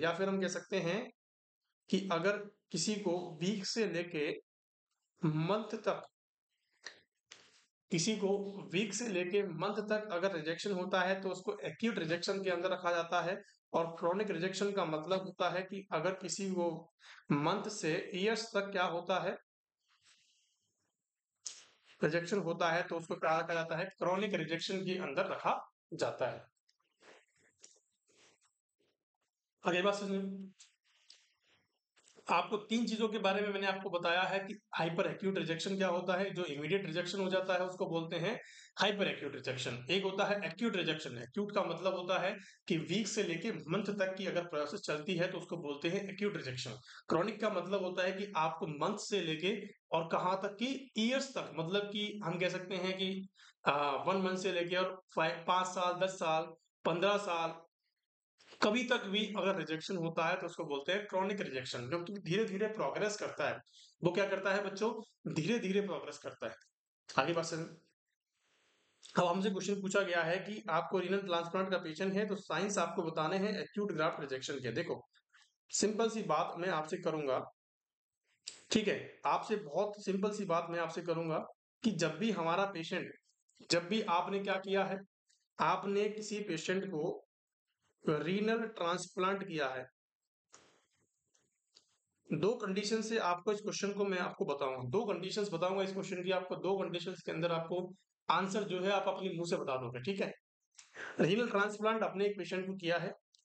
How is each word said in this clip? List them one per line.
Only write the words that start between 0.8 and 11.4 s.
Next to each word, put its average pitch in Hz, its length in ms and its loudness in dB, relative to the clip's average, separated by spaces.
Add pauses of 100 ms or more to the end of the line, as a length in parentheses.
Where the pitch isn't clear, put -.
कि 190 220 2
अगर 185 240 4 (360)
किसी 196 260 0
को 180 180 0 (240)
week 190 260 0
से 220 220 0
लेके 170 400 -2 (960)
मंथ 175 560 2
तक, - 280 -2 (1800)
किसी 196 260 2
को 190 140 2 (420)
week 202 220 0
से 240 140 -4
लेके 180 400 2
month 196 400 -2
तक 208 240 0
अगर 175 220 2
rejection 165 380 -2
होता 185 280 2
है 190 200 2
तो 190 100 -2
उसको 190 260 -4 (100)